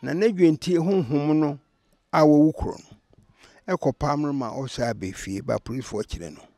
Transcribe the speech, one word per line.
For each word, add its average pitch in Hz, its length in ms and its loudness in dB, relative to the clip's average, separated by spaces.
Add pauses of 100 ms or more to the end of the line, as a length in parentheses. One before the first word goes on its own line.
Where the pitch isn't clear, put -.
Na 135 120 -8
n'adwante 180 640 2
honhom 151 580 0
no 147 220 0 (540)
a 165 100 4
wɔwu 151 320 6
kuro - 240 -6
no, - 180 -20 (760)
ɛkɔ 139 240 -2
pam 147 240 0
no 147 100 -2
ma 131 200 -4
ɔsɛ 127 380 -6
aba 95 220 -6
fie, 98 280 -8
ba 120 180 -2
apolisifoɔ 113 480 -8
kyerɛ 80 280 -12
no. - 80 -20 (160)